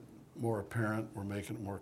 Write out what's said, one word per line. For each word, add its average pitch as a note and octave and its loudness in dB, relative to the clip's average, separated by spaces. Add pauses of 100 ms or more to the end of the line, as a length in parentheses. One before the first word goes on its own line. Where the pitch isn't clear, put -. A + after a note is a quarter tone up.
(400)
more A2+ 4
apparent, A2 2
we're G2+ -2
making G2+ 0
it - -4
more G2 -2